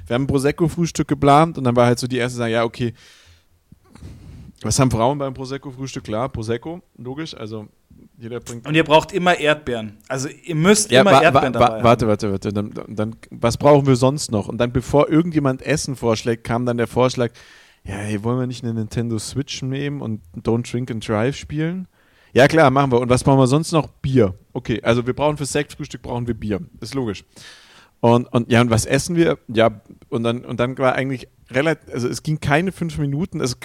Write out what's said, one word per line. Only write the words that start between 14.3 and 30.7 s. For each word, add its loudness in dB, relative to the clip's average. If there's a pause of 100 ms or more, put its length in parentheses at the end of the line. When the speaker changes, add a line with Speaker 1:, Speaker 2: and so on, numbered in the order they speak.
Speaker 1:
noch? -2
Und -8
dann, -2
bevor 2
irgendjemand 0
Essen -4
vorschlägt, -2
kam -2
dann -2
der 0
Vorschlag, 0 (540)
ja, -10
hey, -6
wollen -2
wir -4
nicht -10
eine -6
Nintendo -6
Switch -10
nehmen -6
und -8 (160)
Don't -2
Drink -6
and -10
Drive -2
spielen? -6 (460)
Ja, 8
klar, 6
machen 2
wir. 4
Und -2
was 2
brauchen 4
wir 6
sonst 0
noch? 0
Bier. 0 (180)
Okay, -6
also 2
wir -2
brauchen -2
fürs -6
Sektfrühstück -6
brauchen -6
wir -2
Bier. -4 (220)
Ist -10
logisch. -6 (760)
Und, 4
und, 0
ja, 6
und 2
was 2
essen -2
wir? 2 (100)
Ja, 2 (280)
und -4
dann, -2
und -8
dann -2